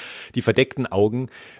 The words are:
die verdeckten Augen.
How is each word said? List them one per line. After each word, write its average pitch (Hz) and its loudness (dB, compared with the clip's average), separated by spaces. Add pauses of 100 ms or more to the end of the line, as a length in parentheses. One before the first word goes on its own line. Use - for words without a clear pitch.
(340)
die 123 -2
verdeckten 127 2
Augen. 110 0 (320)